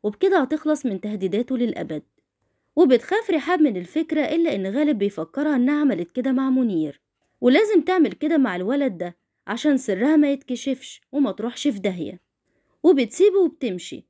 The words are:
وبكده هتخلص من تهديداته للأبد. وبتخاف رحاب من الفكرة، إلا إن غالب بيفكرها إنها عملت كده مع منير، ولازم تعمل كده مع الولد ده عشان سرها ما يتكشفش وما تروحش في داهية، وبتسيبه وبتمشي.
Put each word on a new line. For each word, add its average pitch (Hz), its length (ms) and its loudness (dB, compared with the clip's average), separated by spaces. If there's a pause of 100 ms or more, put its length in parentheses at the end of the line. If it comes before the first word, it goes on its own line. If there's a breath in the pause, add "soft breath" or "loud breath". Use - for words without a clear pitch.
وبكده 349 360 0
هتخلص 302 460 -2
من 196 160 -4
تهديداته 208 560 -4
للأبد. 214 460 -4 (720)
وبتخاف 339 560 2
رحاب 311 300 0
من 233 160 2
الفكرة، 311 440 -4
إلا 330 340 0
إن 190 120 -4
غالب 277 320 0
بيفكرها 202 560 -4
إنها 285 260 2
عملت 196 300 -2
كده 262 200 -4
مع 262 180 0
منير، 202 520 -2 (400)
ولازم 349 400 6
تعمل 339 300 2
كده 311 260 -2
مع 226 180 2
الولد 220 420 -2
ده 175 200 -10 (300)
عشان 269 300 0
سرها 247 380 0
ما 294 160 4
يتكشفش 262 680 -6 (100)
وما 262 200 0
تروحش - 360 -6
في 208 120 -2
داهية، 180 400 -6 (640)
وبتسيبه 349 560 4
وبتمشي. 240 720 -4